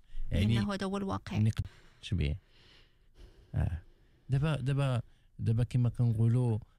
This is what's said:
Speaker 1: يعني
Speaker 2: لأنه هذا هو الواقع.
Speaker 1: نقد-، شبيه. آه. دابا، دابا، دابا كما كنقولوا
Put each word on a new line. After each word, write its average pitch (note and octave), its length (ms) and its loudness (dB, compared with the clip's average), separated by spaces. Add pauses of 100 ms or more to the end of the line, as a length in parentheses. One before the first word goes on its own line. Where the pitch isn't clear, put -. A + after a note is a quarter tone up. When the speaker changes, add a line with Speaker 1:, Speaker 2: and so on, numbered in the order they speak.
(320)
Speaker 1:
يعني A2+ 240 4
Speaker 2:
لأنه G3+ 180 0
هذا G3 120 -4
هو G3 120 -2
الواقع. G3 400 -6
Speaker 1:
نقد-، G#2+ 300 2 (340)
شبيه. D#2 380 -2 (1160)
آه. - 260 -2 (480)
دابا، C#3 260 0
دابا، C3+ 460 0 (380)
دابا A2+ 240 2
كما A#2+ 260 0
كنقولوا A2+ 680 2 (200)